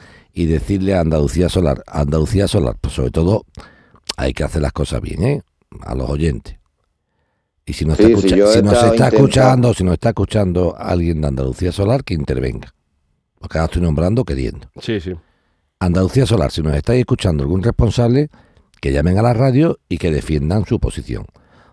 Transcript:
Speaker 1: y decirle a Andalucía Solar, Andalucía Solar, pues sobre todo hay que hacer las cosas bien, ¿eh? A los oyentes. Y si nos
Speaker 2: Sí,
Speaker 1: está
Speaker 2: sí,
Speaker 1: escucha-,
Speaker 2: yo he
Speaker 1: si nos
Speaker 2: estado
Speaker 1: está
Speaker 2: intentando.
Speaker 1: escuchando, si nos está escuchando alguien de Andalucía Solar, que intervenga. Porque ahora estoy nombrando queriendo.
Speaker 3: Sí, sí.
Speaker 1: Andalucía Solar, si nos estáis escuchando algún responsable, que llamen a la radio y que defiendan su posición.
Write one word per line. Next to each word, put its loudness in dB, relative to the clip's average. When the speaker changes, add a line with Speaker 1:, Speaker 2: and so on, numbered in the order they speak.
Speaker 1:
y -2
decirle 0
a 2
Andalucía 0
Solar, 0
Andalucía 0
Solar, -2
pues -6
sobre -4
todo 0
hay -4
que -4
hacer -4
las -2
cosas -4
bien, -6
¿eh? -2
A -8
los -4
oyentes. -4
Y -6
si -6
nos 0
Speaker 2:
Sí, 4
Speaker 1:
está 6
Speaker 2:
sí, 2
Speaker 1:
escucha-, 2
Speaker 2:
yo 4
he 4
Speaker 1:
si 4
nos 4
Speaker 2:
estado 4
Speaker 1:
está 4
Speaker 2:
intentando. 2
Speaker 1:
escuchando, 4
si -2
nos 2
está -2
escuchando 0
alguien -2
de -2
Andalucía -4
Solar, -2
que -6
intervenga. -4
Porque -10
ahora 0
estoy -4
nombrando 0
queriendo. -6
Speaker 3:
Sí, -4
sí. -8
Speaker 1:
Andalucía 2
Solar, 0
si -6
nos 0
estáis 0
escuchando 0
algún 0
responsable, 2
que -2
llamen 2
a 2
la 4
radio 2
y -4
que -2
defiendan 0
su -2
posición. -6